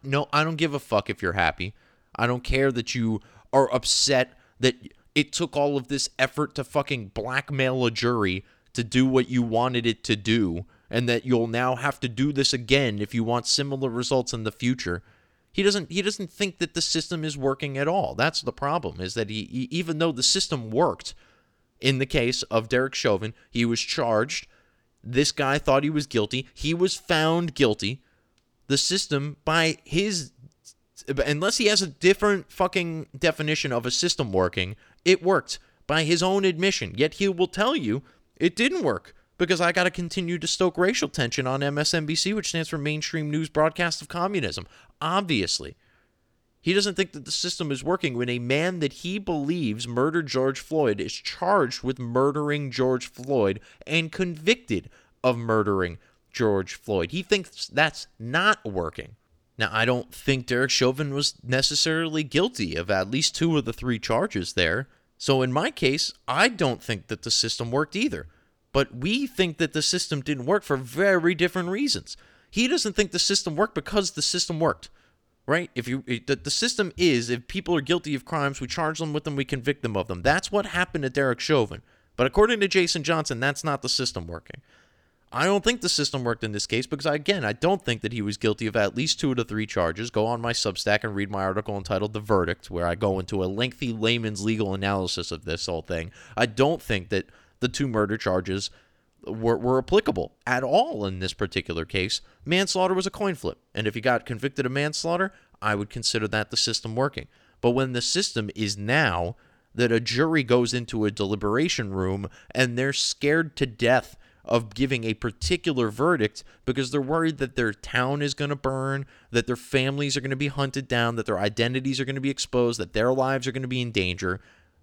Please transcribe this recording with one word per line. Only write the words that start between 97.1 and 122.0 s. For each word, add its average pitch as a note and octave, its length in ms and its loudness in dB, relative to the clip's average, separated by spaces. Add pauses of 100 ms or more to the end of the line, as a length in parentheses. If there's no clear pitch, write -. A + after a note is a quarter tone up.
the B2 100 0
two C3+ 200 -2
murder G#2+ 280 0
charges F#2 540 -2 (540)
were, A2+ 320 0
were B2+ 220 2
applicable B2+ 580 0 (100)
at B2+ 160 0
all D#3+ 440 0
in F#2+ 120 -4
this F#2 140 -4
particular F2 520 -4
case. F#2+ 360 -2 (240)
Manslaughter F#3 500 0
was F#3 120 -2
a G3 40 -4
coin G3 240 -4
flip, - 240 -8 (160)
and A2 120 -2
if G#2+ 80 -2
he A#2 60 -6
got A#2+ 260 2
convicted C3 400 -4
of B2+ 60 -2
manslaughter, E3 600 -2 (300)
I G#2 120 0
would G#2 160 -4
consider A2 380 -4
that G#2+ 220 -2
the - 60 -4
system A2+ 380 -2
working. C3+ 320 -2 (340)
But A#2+ 100 4
when C3 220 0
the A#2+ 100 -2
system A2+ 520 -2
is G2+ 220 -2
now G#2 580 0 (400)
that A#2 160 2
a A2+ 80 4
jury C#3 440 2
goes B2 320 4
into A#2 320 -2
a G#2 40 4
deliberation G#2 840 0
room F#2+ 360 0 (260)
and B2 220 2
they're C3+ 160 0
scared D#3 640 0
to C#3 100 0
death A#2+ 500 2 (280)
of A#2 300 0
giving B2+ 300 0
a A2 100 0
particular B2+ 720 0
verdict B2 560 0 (220)
because B2+ 240 -2
they're C#3+ 100 0
worried D#3+ 380 -2
that C3+ 180 -6
their A2+ 160 0
town C3 480 -2
is C#3+ 140 -2
gonna D3 200 -2
burn, C3+ 520 -2 (240)
that A#2 160 2
their A#2+ 100 -2
families C#3 640 -2
are - 20 -2
gonna C3+ 160 -4
be C3 120 -2
hunted C3+ 380 -4
down, A#2 300 2
that A2+ 80 -2
their G#2+ 140 -2
identities B2 600 0
are C3+ 60 -2